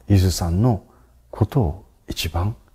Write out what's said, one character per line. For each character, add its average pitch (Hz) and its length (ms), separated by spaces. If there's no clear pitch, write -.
ゆ 101 120
ず 92 140
さ 85 180
ん 87 100
の 117 240
こ - 160
と 139 160
を 73 220
一 - 200
番 92 260